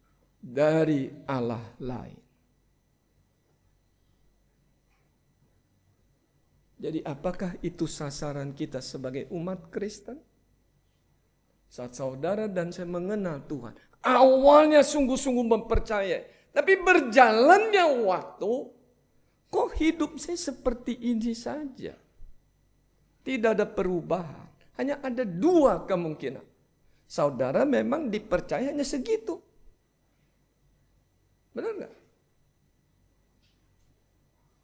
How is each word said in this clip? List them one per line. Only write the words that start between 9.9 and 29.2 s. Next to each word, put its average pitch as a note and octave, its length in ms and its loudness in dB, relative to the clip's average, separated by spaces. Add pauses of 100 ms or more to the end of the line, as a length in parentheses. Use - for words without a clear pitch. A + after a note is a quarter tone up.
Saat B2 240 -14
saudara D#3+ 560 -6
dan F3 240 -6
saya F3 160 -10
mengenal F3+ 560 -6
Tuhan, A#2+ 280 -10 (280)
awalnya C#4 800 8
sungguh-sungguh C4 640 0
mempercayai. G#3+ 920 -2 (100)
Tapi - 320 2
berjalannya D4+ 1200 6
waktu, F#3 480 -2 (960)
kok - 320 -2
hidup D#4+ 400 -2
saya F4 200 -8
seperti A#3+ 580 -6 (100)
ini A#3 300 -2
saja? A#3+ 580 -10 (1300)
Tidak A#3 300 0
ada G#3 160 0
perubahan. F3 800 -6 (320)
Hanya C4+ 240 -6
ada B3+ 180 -6
dua A3 600 4
kemungkinan. D#3 580 -4 (600)
Saudara C#3+ 640 0
memang B3+ 400 0
dipercaya G3 640 -4
hanya C#4+ 160 -4
segitu. F4+ 480 -4 (2250)